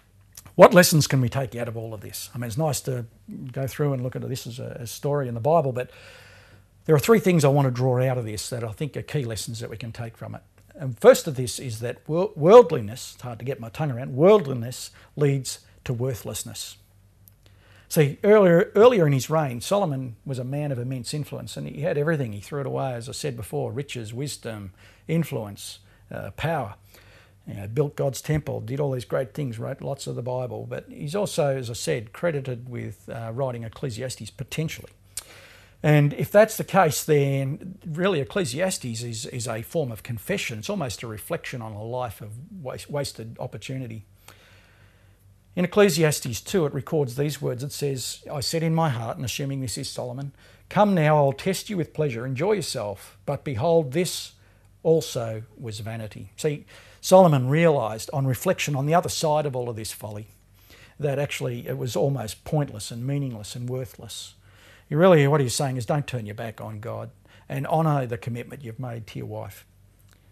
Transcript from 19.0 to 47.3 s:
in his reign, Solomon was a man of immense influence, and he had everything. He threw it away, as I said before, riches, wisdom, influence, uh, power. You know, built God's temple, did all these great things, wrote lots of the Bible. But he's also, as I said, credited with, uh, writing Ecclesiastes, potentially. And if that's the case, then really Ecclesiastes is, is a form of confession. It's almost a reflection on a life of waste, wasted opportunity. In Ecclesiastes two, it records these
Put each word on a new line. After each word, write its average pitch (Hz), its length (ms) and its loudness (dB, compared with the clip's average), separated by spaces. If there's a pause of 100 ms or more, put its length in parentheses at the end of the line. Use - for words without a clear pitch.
in 143 80 4
his 131 160 0
reign, 143 320 -2
Solomon 135 540 -2 (100)
was 135 140 -6
a - 40 -6
man 143 280 -4
of 123 80 -4
immense 123 340 -6
influence, 123 420 -8
and 147 120 -8
he - 140 -10
had 160 160 -2
everything. 143 360 0
He 101 80 -10
threw 143 180 -8
it 135 60 -4
away, 131 280 -4
as 117 140 -10
I 120 40 -12
said 123 260 -6
before, 120 340 -6
riches, 117 420 -8
wisdom, 113 600 -10 (340)
influence, 131 720 -4 (320)
uh, 104 200 -10
power. 143 440 -4 (720)
You 110 60 -10
know, 101 140 -10
built 143 280 -2
God's 139 260 -4
temple, 123 400 -2
did 120 180 -6
all 147 120 -2
these 127 140 -4
great 139 280 -2
things, 123 260 -6
wrote 123 220 -8
lots - 260 -8
of 135 80 -6
the 127 80 -8
Bible. 120 440 -6
But 123 220 -10
he's 151 240 -10
also, 165 420 0
as 127 140 -6
I 120 40 -6
said, 117 400 -4
credited 131 540 -4
with, 113 420 -10
uh, 117 220 -8
writing 120 320 -4
Ecclesiastes, 113 680 -10
potentially. - 600 -8 (920)
And 147 280 6
if - 180 -4
that's 220 240 8
the 170 80 -4
case, 180 400 4
then 139 840 0
really 175 360 0
Ecclesiastes 175 640 -2
is, 117 400 -8
is 120 240 -8
a 113 120 -6
form 135 300 -4
of 110 100 -12
confession. 120 580 -6
It's 107 100 -8
almost 165 340 -6
a 123 40 -8
reflection 117 540 -8
on 110 120 -10
a 104 100 -10
life 120 380 -8
of 107 100 -14 (320)
waste, - 260 -12
wasted 123 480 -8
opportunity. 117 680 -10 (1500)
In 180 80 2
Ecclesiastes 156 720 4
two, 175 260 0
it 139 80 -2
records 135 440 -2
these 147 240 -2